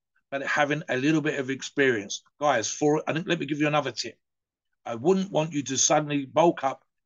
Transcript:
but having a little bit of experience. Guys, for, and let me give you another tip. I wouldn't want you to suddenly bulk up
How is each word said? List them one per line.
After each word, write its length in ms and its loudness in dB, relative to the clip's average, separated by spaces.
but 120 -6
having 480 0
a 60 0
little 260 2
bit 180 -2
of 80 -6
experience. 720 0
Guys, 320 2
for, 380 2
and 180 -2
let 140 0
me 60 -4
give 120 -4
you 80 0
another 240 0
tip. 280 -10
I 100 -8
wouldn't 380 0
want 220 -2
you 100 -2
to 140 -4
suddenly 480 2
bulk 360 2
up 220 -4